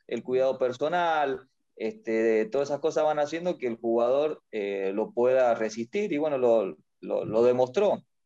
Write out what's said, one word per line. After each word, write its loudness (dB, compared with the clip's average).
el -6
cuidado 0
personal, 0
este, 0
todas -2
esas -4
cosas 0
van 2
haciendo -4
que -4
el -4
jugador, 0
eh, -4
lo -4
pueda 2
resistir -4
y, -2
bueno, -2
lo, 2
lo, -4
lo 2
demostró. 2